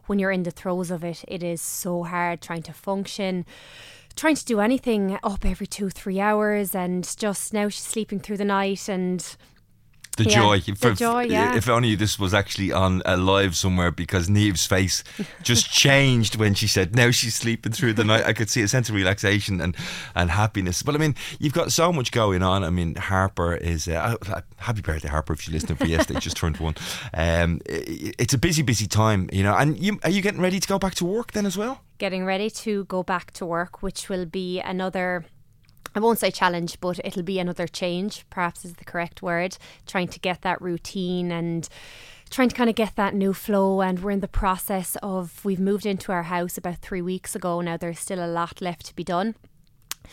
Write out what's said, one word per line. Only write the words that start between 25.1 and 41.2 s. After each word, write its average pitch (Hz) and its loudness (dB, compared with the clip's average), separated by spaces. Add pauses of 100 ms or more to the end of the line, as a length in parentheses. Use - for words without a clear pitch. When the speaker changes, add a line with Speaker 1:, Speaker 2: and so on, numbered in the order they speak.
Speaker 2:
if - -8
you 80 -6
listened 78 -2
for - 0
yesterday, 80 0
just - -6
turned 80 -2
one. 80 -2 (400)
Um, 85 2 (100)
i-, - -6
i-, 80 -6
it's 117 2
a 127 4
busy, 156 2
busy 107 2
time, 104 4
you 95 4
know. 101 4
And 139 4
you, 196 0
are 160 2
you 202 2
getting 202 0
ready 185 2
to - -4
go 196 2
back 185 0
to 180 0
work 220 -2
then 208 0
as 180 -2
well? 208 -4 (180)
Speaker 1:
Getting 185 -4
ready 190 -2 (140)
to 202 -2
go 185 -4
back 175 -4
to 190 -8
work, 170 -4
which - -6
will 185 -4
be 180 -4
another, 180 -4 (680)
I - -2
won't 226 4
say 190 2
challenge, 175 0
but 180 -4
it'll 185 -6
be 190 -4
another 180 -4
change, 180 -4
perhaps 175 -6
is 175 -14
the - -20
correct 170 -6
word, 175 -2 (280)
trying 180 -2
to - -14
get 180 -4
that 180 -2
routine 180 -4